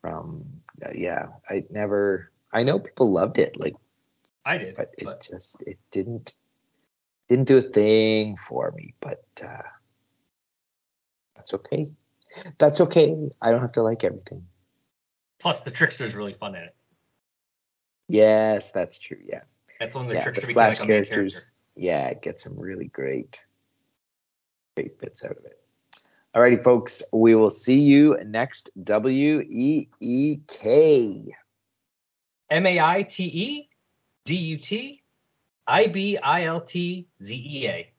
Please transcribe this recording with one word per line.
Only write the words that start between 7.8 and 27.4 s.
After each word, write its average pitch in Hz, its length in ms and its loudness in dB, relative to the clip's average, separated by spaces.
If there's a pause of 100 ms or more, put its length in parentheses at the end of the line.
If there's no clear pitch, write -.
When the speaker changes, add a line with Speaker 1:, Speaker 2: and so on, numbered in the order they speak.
Speaker 1:
for - 360 -6
me, - 280 -18
but, - 240 -12 (180)
uh, - 200 -16 (1700)
that's - 200 -12
okay. 147 340 -6 (680)
That's 151 240 4
okay. 160 340 4 (240)
I 113 100 0
don't 120 120 2
have 120 100 -6
to 117 100 0
like 110 220 -2
everything. 92 400 -6 (960)
Speaker 2:
Plus, - 240 -6
the 139 80 -12
Trickster's 127 440 -4
really 104 200 -10
fun 101 200 -12
in 87 100 -16
it. - 120 -20 (1300)
Speaker 1:
Yes, 107 640 4
that's 90 260 -6
true, - 260 -16
yes. - 320 -16 (240)
Speaker 2:
That's 113 140 -10
when 131 120 -10
the 120 100 -6
Speaker 1:
Yeah, - 80 -2
Speaker 2:
Trickster - 180 -6
Speaker 1:
the 127 60 -10
Speaker 2:
became, 117 140 4
like, 110 120 6
Speaker 1:
Flash 107 60 -8
Speaker 2:
a - 20 -6
main 104 60 -4
Speaker 1:
characters, 101 460 0
Speaker 2:
character. - 160 -14 (260)
Speaker 1:
yeah, 71 360 -2
get - 260 -10
some - 200 -14
really 92 300 -10
great, 67 540 -8 (1300)
great - 240 -10
bits - 240 -16
out - 140 -12
of - 80 -20
it. - 120 -20 (760)
Alrighty, 120 300 4
folks, 120 360 2 (120)
we 113 240 6
will 110 120 6